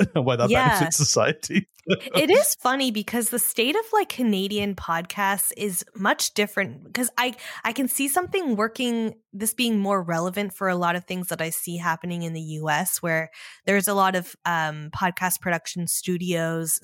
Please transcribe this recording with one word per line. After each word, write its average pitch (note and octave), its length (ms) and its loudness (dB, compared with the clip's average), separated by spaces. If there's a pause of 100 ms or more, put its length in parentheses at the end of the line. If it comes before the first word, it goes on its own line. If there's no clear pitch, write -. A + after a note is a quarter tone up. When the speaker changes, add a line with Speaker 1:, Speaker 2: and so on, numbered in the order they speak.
Speaker 1:
<laughs> - 80 0
why B2+ 240 2
that A#2+ 140 2
Speaker 2:
Yeah. B3+ 180 4
Speaker 1:
benefits F3 300 2
society. D3 720 2
<laughs> - 40 -20 (380)
Speaker 2:
It G#3 160 4
is C#5 260 6
funny C4 360 2
because G#3+ 380 -2
the A#3+ 80 -2
state A#3+ 360 2
of, A4 80 2 (100)
like, G#4+ 180 4
Canadian G3+ 680 0
podcasts F#3+ 800 -2
is G3 260 -4 (140)
much G#3+ 380 0
different, G3 580 -2
'cause A#3+ 240 0
I, B3+ 180 0 (300)
I A#3 80 0
can B3+ 160 0
see - 180 0
something F4+ 480 0
working, A3+ 600 0 (180)
this G#3 220 -4
being A#3 240 2
more G3 220 2
relevant F3+ 520 -2
for F#3+ 160 -2
a F3+ 80 2
lot F3 180 2
of F3 120 -4
things F3+ 220 -4
that E3 120 -4
I E3 100 -2
see F3 280 -6
happening E3+ 440 -2
in E3 120 -4
the D#3+ 80 -6
U D#3 260 -6
S, D#3 300 0
where D#3+ 320 0 (340)
there's G3 240 2
a G#3 60 0
lot F#3+ 200 4
of, F3+ 300 -4
um, D#3 500 -2
podcast F3+ 460 -2
production E3+ 480 -2
studios E3 960 -2